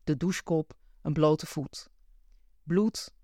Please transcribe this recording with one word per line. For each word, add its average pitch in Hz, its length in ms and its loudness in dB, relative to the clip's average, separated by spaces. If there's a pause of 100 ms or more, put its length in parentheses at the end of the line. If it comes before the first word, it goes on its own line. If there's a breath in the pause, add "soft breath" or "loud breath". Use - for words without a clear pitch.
de 151 140 0
douchekop, 165 560 -2 (280)
een 151 120 -2
blote 156 320 4
voet. - 440 -8 (720)
Bloed 196 500 0 (100)